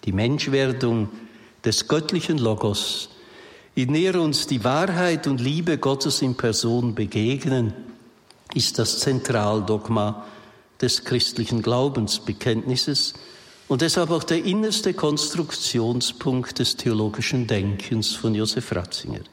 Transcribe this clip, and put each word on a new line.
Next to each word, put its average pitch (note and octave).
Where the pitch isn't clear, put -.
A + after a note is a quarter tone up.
Die F#2+
Menschwerdung B2
des -
göttlichen D#3+
Logos, A2
in B2+
der F3
uns D3+
die A#2+
Wahrheit E3+
und C3+
Liebe D#3
Gottes C#3
in B2+
Person A#2
begegnen, A#2
ist -
das -
Zentraldogma G#2+
des -
christlichen A#2
Glaubensbekenntnisses B2
und C3
deshalb E3
auch D#3+
der E3
innerste G3+
Konstruktionspunkt B2+
des -
theologischen A2
Denkens G#2
von A2+
Josef G#2+
Ratzinger. -